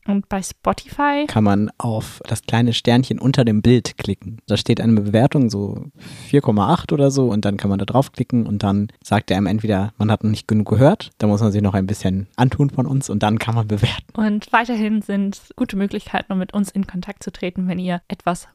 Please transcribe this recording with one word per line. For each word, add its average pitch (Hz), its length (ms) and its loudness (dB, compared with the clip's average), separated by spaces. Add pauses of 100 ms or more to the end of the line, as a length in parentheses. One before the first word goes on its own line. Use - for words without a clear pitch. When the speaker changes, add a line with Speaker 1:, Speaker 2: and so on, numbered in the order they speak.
Speaker 1:
Und 202 240 -2
bei 190 140 -4
Spotify - 840 -4
Speaker 2:
kann - 160 2
man 101 360 2
auf 110 480 -6
das - 160 -6
kleine 117 300 2
Sternchen 120 440 2
unter 135 260 2
dem 107 200 2
Bild 117 340 2
klicken. 101 480 -8
Da 104 100 0
steht 110 260 0
eine 113 200 4
Bewertung, 113 480 2
so 101 360 -6 (120)
vier - 440 0
Komma 104 300 2
acht - 200 0
oder 139 180 4
so. 135 200 2
Und 104 140 0
dann 101 140 0
kann 101 140 -2
man 98 80 0
da 101 60 -4
draufklicken 127 600 0
und 104 160 -2
dann 101 280 0 (140)
sagt - 280 -2
er 92 60 2
einem 101 100 0
entweder, 107 500 0
man 107 140 2
hat 107 120 0
noch 107 60 2
nicht 107 180 -4
genug 107 220 0
gehört, 135 480 4
da - 80 -2
muss 104 160 2
man 110 100 2
sich 104 120 0
noch 98 100 2
ein 95 140 0
bisschen 98 480 -2
antun 135 340 2
von 131 160 -2
uns 135 240 -2
und 104 140 0
dann 107 160 2
kann 113 160 -2
man 110 120 0
bewerten. 104 120 -2 (340)
Speaker 1:
Und 214 380 -2
weiterhin 220 500 0
sind 202 380 -4 (160)
gute 233 220 -4
Möglichkeiten, - 560 -4
um 190 60 -2
mit 185 140 -6
uns 202 160 -2
in 196 160 -4
Kontakt - 380 -10
zu 190 80 -10
treten, 185 380 -6
wenn 180 100 -4
ihr 180 300 -4
etwas - 460 -6